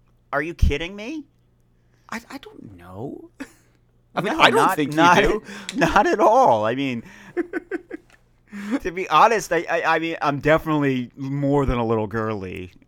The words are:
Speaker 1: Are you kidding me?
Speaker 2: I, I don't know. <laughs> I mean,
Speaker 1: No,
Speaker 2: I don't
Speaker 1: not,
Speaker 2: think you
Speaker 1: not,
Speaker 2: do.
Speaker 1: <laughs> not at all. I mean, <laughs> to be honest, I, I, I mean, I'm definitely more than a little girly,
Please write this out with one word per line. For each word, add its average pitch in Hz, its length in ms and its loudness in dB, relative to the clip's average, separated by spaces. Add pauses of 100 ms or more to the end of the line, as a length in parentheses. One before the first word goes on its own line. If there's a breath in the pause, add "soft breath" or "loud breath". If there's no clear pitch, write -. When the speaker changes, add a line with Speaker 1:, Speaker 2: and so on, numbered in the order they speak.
(320)
Speaker 1:
Are 139 100 -2
you 165 120 -8
kidding 165 420 0
me? 269 280 -10 (840)
Speaker 2:
I, 226 220 -12
I 269 80 -16
don't 214 400 -20
know. 101 560 -14
<laughs> - 800 -20
I - 80 -4
mean, - 100 -4
Speaker 1:
No, 320 80 -4
Speaker 2:
I 143 100 6
don't 160 180 4
Speaker 1:
not, 185 80 -2
Speaker 2:
think 147 160 -2
you 147 40 -4
Speaker 1:
not, 170 260 6
Speaker 2:
do. 214 200 0 (180 loud breath)
Speaker 1:
<laughs> - 160 -12
not 190 300 4
at 339 120 0
all. 214 460 4
I 117 100 0
mean, 131 280 -4 (340 loud breath)
<laughs> - 1400 -10
to 185 100 -6
be 175 180 -6
honest, 185 440 4
I, 165 180 0
I, 170 120 0 (120)
I 160 60 0
mean, 165 200 -4
I'm 143 200 -2
definitely 147 760 0
more 139 500 -2
than 123 120 0
a 117 80 -2
little 110 220 0
girly, 95 640 -6 (160)